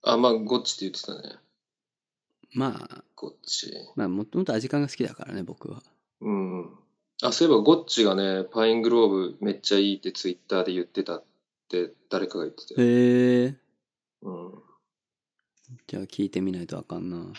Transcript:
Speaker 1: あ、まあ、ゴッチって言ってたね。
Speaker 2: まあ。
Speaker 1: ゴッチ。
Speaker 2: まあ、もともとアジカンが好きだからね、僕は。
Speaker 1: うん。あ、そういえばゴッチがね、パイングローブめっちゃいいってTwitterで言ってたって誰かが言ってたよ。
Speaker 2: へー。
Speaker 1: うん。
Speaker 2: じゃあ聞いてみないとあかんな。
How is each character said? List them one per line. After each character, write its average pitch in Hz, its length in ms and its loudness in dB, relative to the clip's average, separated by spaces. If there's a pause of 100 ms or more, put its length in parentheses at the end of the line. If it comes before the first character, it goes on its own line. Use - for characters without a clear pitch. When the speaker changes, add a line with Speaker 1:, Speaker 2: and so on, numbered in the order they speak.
Speaker 1:
あ、 117 140 2
ま 123 140 4
あ、 113 40 4
ゴ 113 240 -2
ッ 117 40 -4
チ - 240 -6
っ 92 40 -6
て - 0 -
言 - 0 -
っ - 40 -16
て - 80 -12
た - 120 -12 (140)
ね。 - 100 -18 (1160)
Speaker 2:
ま 123 360 -4
あ。 - 140 -20 (100)
Speaker 1:
ゴ - 140 -14
ッ - 60 -16 (120)
チ。 - 260 -6 (240)
Speaker 2:
ま 104 80 -2
あ、 92 40 -2
も 98 160 -2
と - 140 -4
も 185 60 0
と 131 100 -2
ア 110 60 0
ジ 131 80 -8
カ 147 100 0
ン 147 40 2
が 143 60 -2
好 - 60 -10
き 127 100 -2
だ - 100 -8
か - 120 -16
ら - 80 -12
ね、 98 80 -6
僕 - 280 -14
は。 - 120 -16 (380)
Speaker 1:
う 107 100 -6
ん。 92 400 -4 (520)
あ、 120 100 0
そ 165 120 2
う 165 40 4
い - 40 6
え - 20 8
ば 107 80 6
ゴ 147 120 8
ッ 170 100 0
チ 117 200 2
が 98 100 4
ね、 95 300 0
パ 110 220 0
イ 113 80 6
ン 113 80 2
グ 117 80 4
ロ 117 160 6
ー - 20 4
ブ 95 320 0
め 104 120 0
っ - 80 -6
ち - 140 0
ゃ 101 40 6
い 101 160 4
い - 20 -6
っ - 40 -12
て 92 120 -6
Twitter 92 520 -4
で 92 80 -2
言 90 120 -2
っ - 20 -8
て - 160 -6
た 85 140 -4
っ - 80 -14 (440)
て 87 240 -4 (160)
誰 92 200 -2
か - 100 -8
が 78 60 -4
言 - 80 -8
っ - 20 -20
て - 120 -20
た - 140 -4
よ。 123 60 4
Speaker 2:
へ 123 600 4
ー。 135 100 -6 (680)
Speaker 1:
う 101 80 -10
ん。 90 320 -14 (1200)
Speaker 2:
じ - 100 -10
ゃ 95 40 -6
あ - 40 -8
聞 101 200 -6
い 95 60 -4
て 92 100 -2
み - 120 -2
な 92 100 -6
い 165 40 -10
と - 120 -10
あ - 40 -12
か - 160 -12
ん 90 120 -8
な。 85 280 -12